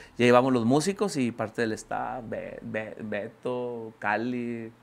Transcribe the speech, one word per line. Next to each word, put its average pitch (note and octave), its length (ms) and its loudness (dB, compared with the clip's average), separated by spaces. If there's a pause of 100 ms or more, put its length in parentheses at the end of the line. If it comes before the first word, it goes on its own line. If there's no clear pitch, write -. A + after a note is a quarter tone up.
(160)
Ya A#2+ 80 4
llevamos B2 300 8
los A#2 100 2
músicos F#3 540 2
y B2 140 0
parte A2 300 -6
del A2 100 0
staff, A#2 540 -6
Be-, G2 360 -8
Be-, A2 360 -8
Beto, A#2 1000 -6
Cali, A#2 720 -2 (100)